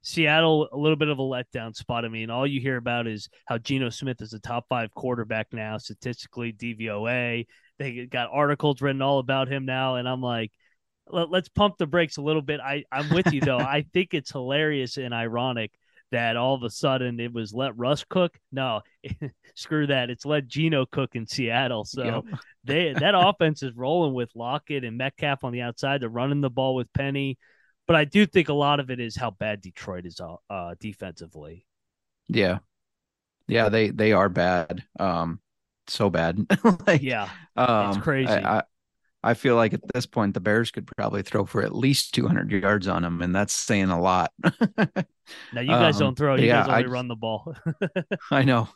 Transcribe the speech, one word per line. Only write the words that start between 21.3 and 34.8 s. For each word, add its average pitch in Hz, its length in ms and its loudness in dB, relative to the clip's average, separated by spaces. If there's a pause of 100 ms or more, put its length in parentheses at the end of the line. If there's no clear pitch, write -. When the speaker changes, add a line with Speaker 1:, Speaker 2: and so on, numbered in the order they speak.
Speaker 1:
So 131 200 -8
Speaker 2:
Yep. 113 200 -2 (400)
Speaker 1:
they, 147 300 0
that 185 200 2
<laughs> - 20 6
offense 175 460 4
is 127 140 -8
rolling 143 380 0
with 120 200 -4
Lockett 127 500 -6
and 113 120 -8
Metcalf 139 480 -2
on 123 80 -4
the 123 80 -4
outside. 135 400 -2
They're 120 80 -4
running 131 320 0
the 139 100 0
ball 131 240 0
with 123 200 -4
Penny. 139 440 -2 (480)
But 165 100 6
I 151 80 6
do 202 220 6
think 170 220 4
a 151 60 0
lot 143 240 4
of 131 120 -4
it 123 100 -6
is 113 160 -6
how 120 140 -4
bad 104 320 -6
Detroit 90 440 -10
is, 85 140 -14
uh, 87 160 -12 (120)
uh, 87 300 -8
defensively. 85 880 -14 (640)
Speaker 2:
Yeah. 98 300 2 (880)
Yeah, 113 200 4
they, 107 220 4
they 107 220 4
are 98 160 6
bad. 90 560 0 (140)